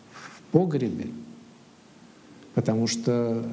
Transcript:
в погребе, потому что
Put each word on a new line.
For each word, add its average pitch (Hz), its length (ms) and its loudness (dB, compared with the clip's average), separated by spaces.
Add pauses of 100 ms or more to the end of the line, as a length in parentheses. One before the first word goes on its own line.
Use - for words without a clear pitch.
(120)
в - 300 -18 (100)
погребе, 147 560 2 (1500)
потому 113 340 2
что 117 640 0